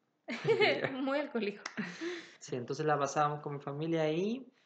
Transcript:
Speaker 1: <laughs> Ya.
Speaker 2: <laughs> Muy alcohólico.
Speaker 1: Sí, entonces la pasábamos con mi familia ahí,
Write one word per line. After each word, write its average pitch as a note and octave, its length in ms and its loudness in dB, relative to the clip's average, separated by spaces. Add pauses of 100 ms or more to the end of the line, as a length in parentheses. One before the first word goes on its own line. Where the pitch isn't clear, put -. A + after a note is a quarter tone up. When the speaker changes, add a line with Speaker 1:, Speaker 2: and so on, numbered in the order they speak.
(280)
Speaker 1:
<laughs> F#4 560 4
Ya. - 60 -2
Speaker 2:
<laughs> - 20 -6
Muy C4+ 280 0
alcohólico. G#3+ 440 -2 (760)
Speaker 1:
Sí, - 160 -6
entonces C#3 300 -4
la D3 140 4
pasábamos D3 420 2
con D3 120 -6
mi C#3 60 -6
familia D#3 440 0
ahí, F#3+ 420 0 (200)